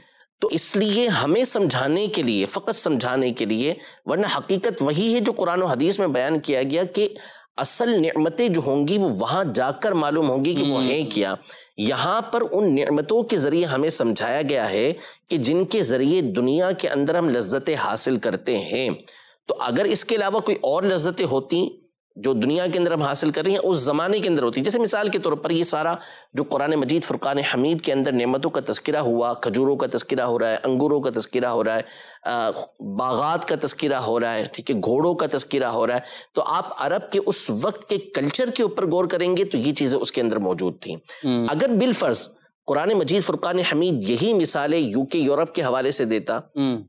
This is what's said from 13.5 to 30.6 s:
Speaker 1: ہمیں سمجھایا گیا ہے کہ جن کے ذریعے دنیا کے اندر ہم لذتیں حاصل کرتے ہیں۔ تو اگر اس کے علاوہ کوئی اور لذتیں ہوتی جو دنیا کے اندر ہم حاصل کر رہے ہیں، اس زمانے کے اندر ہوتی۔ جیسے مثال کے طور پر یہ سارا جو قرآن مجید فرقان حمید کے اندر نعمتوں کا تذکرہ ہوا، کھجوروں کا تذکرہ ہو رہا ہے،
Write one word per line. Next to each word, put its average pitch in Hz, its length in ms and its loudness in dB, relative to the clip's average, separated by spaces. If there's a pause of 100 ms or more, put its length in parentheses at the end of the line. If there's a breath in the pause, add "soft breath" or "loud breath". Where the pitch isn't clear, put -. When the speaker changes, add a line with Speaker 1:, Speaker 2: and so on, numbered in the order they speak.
Speaker 1:
ہمیں 143 240 0
سمجھایا 120 520 0
گیا 131 300 0
ہے 120 220 2 (360 loud breath)
کہ 165 80 0
جن 156 280 2
کے 214 160 0
ذریعے 139 400 2
دنیا 131 500 2
کے 175 180 -2
اندر 143 260 0
ہم 170 140 2
لذتیں 127 460 0
حاصل 117 420 0
کرتے 107 420 -2
ہیں۔ 104 300 -2 (580 loud breath)
تو - 120 -2
اگر 247 240 0
اس 403 220 0
کے 226 100 0
علاوہ 202 240 0
کوئی 208 220 0
اور 156 220 0
لذتیں 180 420 0
ہوتی 139 440 0 (460)
جو 131 180 0
دنیا 147 340 2
کے 175 120 0
اندر 170 120 2
ہم 160 100 0
حاصل 143 280 0
کر 156 140 -2
رہے 190 80 2
ہیں، 202 60 2
اس 180 200 2
زمانے 160 420 0
کے 185 100 0
اندر 147 140 2
ہوتی۔ 120 180 0
جیسے 214 180 0
مثال 214 300 0
کے 190 100 -2
طور 170 140 0
پر 156 180 -4
یہ 165 120 2
سارا 160 320 0 (380 loud breath)
جو 143 100 -2
قرآن 143 280 0
مجید 151 320 2
فرقان 139 340 -2
حمید 139 440 0
کے 147 120 0
اندر 135 180 2
نعمتوں 131 380 0
کا 156 180 -2
تذکرہ 151 300 -2
ہوا، 120 360 2
کھجوروں 131 420 2
کا 131 180 -2
تذکرہ 127 280 -2
ہو 120 180 0
رہا 113 100 2
ہے، 110 140 0